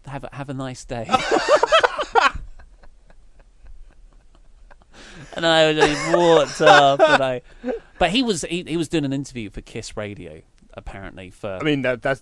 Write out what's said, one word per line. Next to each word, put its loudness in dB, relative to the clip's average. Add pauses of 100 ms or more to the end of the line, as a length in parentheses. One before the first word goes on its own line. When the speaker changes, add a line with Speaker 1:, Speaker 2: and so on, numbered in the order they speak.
Speaker 1:
"Have -14
a, -14
have -12
a -10
nice -12
day." -8
<laughs> 4 (4000)
And -4
I 4
just 2
walked 4
off. 6
And 4
I, -2 (580)
but 2
he 2
was, -2
he, -6
he -6
was -4
doing -2
an -4
interview -8
for -16
Kiss -14
Radio, -12 (320)
apparently. -16
For -10
Speaker 2:
I -8
mean, -2
that, -2
that's -4